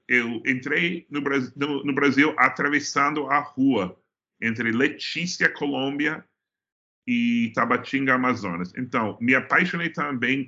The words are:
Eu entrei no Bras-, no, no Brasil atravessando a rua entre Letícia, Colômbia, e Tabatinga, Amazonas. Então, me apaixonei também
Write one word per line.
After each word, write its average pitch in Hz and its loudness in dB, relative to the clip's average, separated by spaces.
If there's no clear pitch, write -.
Eu 117 0
entrei 139 -2
no 147 -4
Bras-, 135 -2
no, 139 -4
no 143 0
Brasil 143 4
atravessando 143 0
a 143 4
rua 131 0
entre 113 0
Letícia, 156 0
Colômbia, 143 -4
e 120 2
Tabatinga, 127 0
Amazonas. 101 -2
Então, 120 -4
me 120 2
apaixonei 170 0
também 135 -2